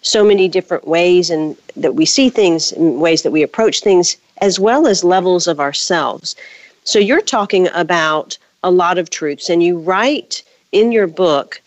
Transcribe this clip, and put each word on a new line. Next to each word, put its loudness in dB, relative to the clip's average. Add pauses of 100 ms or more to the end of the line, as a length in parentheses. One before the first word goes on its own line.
so 0
many 4
different -4
ways 2
and -4 (180)
that -2
we 2
see 2
things, 0
and 0
ways 0
that -2
we 0
approach -2
things, 2 (200)
as -2
well 2
as 0
levels 2
of -4
ourselves. -4 (480)
So -2
you're 2
talking 0
about -2 (260)
a 2
lot 2
of -4
truths, -8
and 2
you 0
write -4 (280)
in 2
your 2
book -2